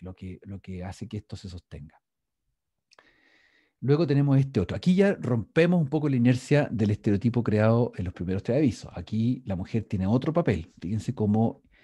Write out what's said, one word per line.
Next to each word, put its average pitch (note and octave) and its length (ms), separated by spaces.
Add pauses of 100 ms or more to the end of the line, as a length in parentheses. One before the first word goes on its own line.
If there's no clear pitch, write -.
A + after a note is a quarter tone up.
lo F#2 160
que, F#2 260
lo G2 180
que F#2 220
hace F#2+ 240
que G#2+ 120
esto - 180
se - 120
sostenga. D#2 540 (1800)
Luego D3 240
tenemos C#3 320
este C3+ 220
otro. - 160
Aquí F3+ 180
ya G3 200
rompemos D#3+ 640
un C#3+ 80
poco D3 220
la C3+ 60
inercia B2+ 540
del G#2 200
estereotipo A2 520
creado A2 540
en F#2+ 80
los F2+ 80
primeros F#2 300
tres A#2+ 160
avisos. C#3+ 360
Aquí A2+ 520
la F#2+ 100
mujer G2+ 280
tiene F#2 220
otro C3 280
papel. A2 440
Fíjense G#2 360
cómo G#2+ 480 (220)